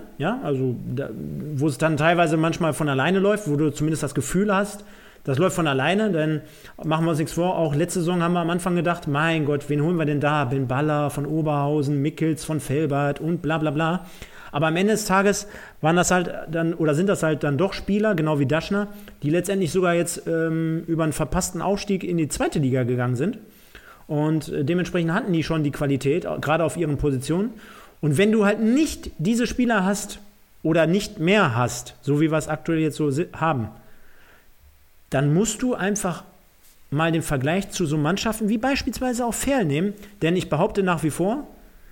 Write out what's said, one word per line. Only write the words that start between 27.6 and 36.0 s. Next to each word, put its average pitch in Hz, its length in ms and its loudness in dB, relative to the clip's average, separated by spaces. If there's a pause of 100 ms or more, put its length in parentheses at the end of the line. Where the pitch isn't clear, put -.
Und 147 160 2
wenn 202 140 4
du 214 140 4
halt 214 160 2
nicht 254 580 2
diese 226 300 2
Spieler 233 360 2
hast 196 360 -2 (420)
oder 160 240 4
nicht 180 320 0
mehr 165 380 4
hast, - 440 -2
so 147 200 0
wie 156 100 4
wir 156 80 2
es 151 80 -4
aktuell 156 320 -2
jetzt 156 180 0
so 151 140 0
si-, 151 220 0
haben, 135 380 -2 (1400)
dann 143 220 2
musst 202 300 2
du 254 120 0
einfach 190 500 -4 (640)